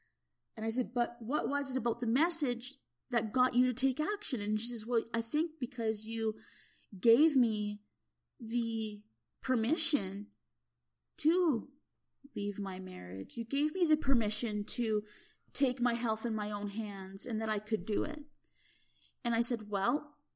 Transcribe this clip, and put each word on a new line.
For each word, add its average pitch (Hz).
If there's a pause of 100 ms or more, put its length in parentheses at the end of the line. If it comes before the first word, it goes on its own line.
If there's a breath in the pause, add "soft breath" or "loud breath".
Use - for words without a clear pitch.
(560)
And 214
I 226
said, 226
"But 240
what 262
was 277
it 254
about 226
the 233
message 247 (320)
that 233
got 254
you 254
to 254
take 262
action?" 320
And 208
she 226
says, 226
"Well, 233 (100)
I 233
think 320
because 220
you 220 (600 loud breath)
gave 269
me 214 (560)
the 220 (380)
permission 220 (880)
to 320 (640)
leave 202
my 190
marriage. 180
You 233
gave 294
me 381
the 311
permission 220
to 214 (500 loud breath)
take 254
my 240
health 226
in 220
my 214
own 202
hands 196
and 214
that 220
I 214
could 208
do 214
it." - (1000 soft breath)
And 233
I 233
said, 214
"Well, 208 (180)